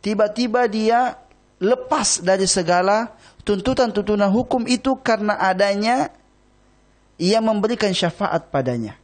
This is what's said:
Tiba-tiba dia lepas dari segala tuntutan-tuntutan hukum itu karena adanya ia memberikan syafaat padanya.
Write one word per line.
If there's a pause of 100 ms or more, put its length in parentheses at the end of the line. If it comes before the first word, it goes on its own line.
Tiba-tiba
dia (480)
lepas
dari
segala (320)
tuntutan-tuntutan
hukum
itu
karena
adanya (1040)
ia
memberikan
syafaat
padanya.